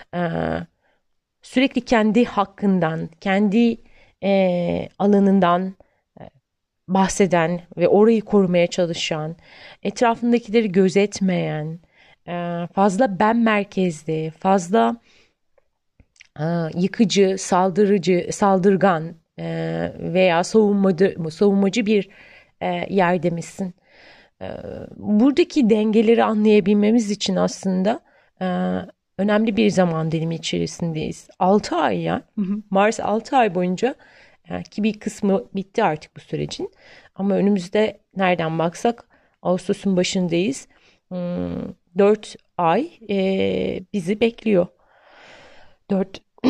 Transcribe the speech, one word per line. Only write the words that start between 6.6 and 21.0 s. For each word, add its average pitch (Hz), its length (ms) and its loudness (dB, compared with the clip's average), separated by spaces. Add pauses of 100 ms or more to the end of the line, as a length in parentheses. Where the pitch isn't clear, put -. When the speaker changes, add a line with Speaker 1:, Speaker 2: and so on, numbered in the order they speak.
Speaker 1:
bahseden 180 720 2 (160)
ve 175 120 2
orayı 220 340 6
korumaya 180 440 2
çalışan, 165 680 -4 (460)
etrafındakileri 233 920 0
gözetmeyen, 175 1080 0 (480)
e, 175 460 -6
fazla 196 440 2
ben 220 180 2
merkezli, 185 1000 -2
fazla, 202 580 0 (1400)
e, 151 40 -6 (300)
yıkıcı, 190 640 2
saldırıcı, 185 960 2
saldırgan, 180 840 2 (240)
e, 165 60 -10 (540)
veya 170 460 2
savunmacı, 196 720 2 (140)